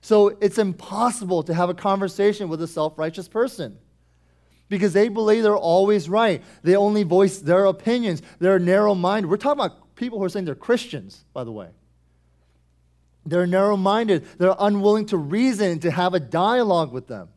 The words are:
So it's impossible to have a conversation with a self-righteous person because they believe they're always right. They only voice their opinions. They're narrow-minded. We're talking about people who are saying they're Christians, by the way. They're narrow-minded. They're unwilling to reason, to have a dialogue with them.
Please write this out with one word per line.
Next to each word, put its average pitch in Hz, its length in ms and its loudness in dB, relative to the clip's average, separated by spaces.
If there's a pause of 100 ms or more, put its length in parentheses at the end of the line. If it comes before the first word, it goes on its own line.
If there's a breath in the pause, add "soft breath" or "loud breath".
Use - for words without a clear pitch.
So 202 380 4
it's 202 180 0
impossible 196 840 -2
to 165 100 -4
have 175 160 0
a 180 40 -4
conversation 196 720 -2
with 160 140 -6
a 165 60 -6
self-righteous 160 600 -6
person 180 520 -6 (880)
because 196 240 0
they 202 160 2
believe 220 340 0
they're 208 140 2
always 185 500 2
right. 202 340 0 (220 loud breath)
They 175 120 4
only 208 280 2
voice 190 360 2
their 175 260 2
opinions. 196 560 -2 (180 loud breath)
They're 185 200 4
narrow-minded. 190 680 2
We're 185 100 0
talking 285 220 -2
about - 360 -8
people 233 240 -8
who 196 60 -4
are 180 40 -2
saying 185 160 -6
they're 143 100 -6
Christians, 143 760 -6
by 127 100 -10
the 113 80 -12
way. 98 180 -14 (1600)
They're 175 220 0
narrow-minded. 196 760 0 (120 loud breath)
They're 185 200 2
unwilling 208 500 2
to 202 100 -4
reason, 190 640 -2
to 170 120 -2
have 180 220 0
a 185 60 2
dialogue 170 760 0
with 127 140 -10
them. 101 300 -14